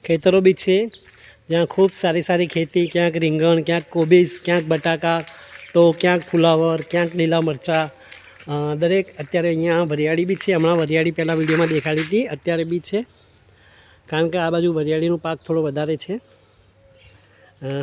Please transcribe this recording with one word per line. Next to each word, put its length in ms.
ખેતરો 360
બી 120
છે, 380
જ્યાં 180
ખૂબ 260
સારી 300
સારી 240
ખેતી, 400
ક્યાંક 300
રીંગણ, 460
ક્યાંક 280
કોબીજ, 400
ક્યાંક 200
બટાકા, 600
તો 180
ક્યાંક 300
ફુલાવર, 580
ક્યાંક 360
લીલા 240
મરચાં. 500
અ, 260
દરેક 440
અત્યારે 300
અહીંયા 340
વરિયાળી 420
બી 100
છે. 180
હમણાં 240
વરિયાળી 340
પહેલાં 260
વીડિયોમાં 320
દેખાડી 320
હતી, 260
અત્યારે 380
બી 140
છે, 280
કારણ 220
કે 100
આ 120
બાજુ 220
વરિયાળીનો 440
પાક 220
થોડો 240
વધારે 340
છે. 240
અ, 40